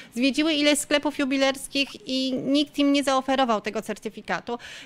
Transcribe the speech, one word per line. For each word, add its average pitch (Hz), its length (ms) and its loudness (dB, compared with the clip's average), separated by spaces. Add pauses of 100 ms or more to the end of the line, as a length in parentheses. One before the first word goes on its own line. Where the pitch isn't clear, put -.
(160)
Zwiedziły 277 380 2
ileś 294 260 2
sklepów 294 400 0
jubilerskich 269 720 0 (180)
i 262 260 -2
nikt 285 460 0
im 285 140 4
nie 285 100 4
zaoferował 262 580 2
tego 214 200 -6
certyfikatu. 208 760 -6 (280)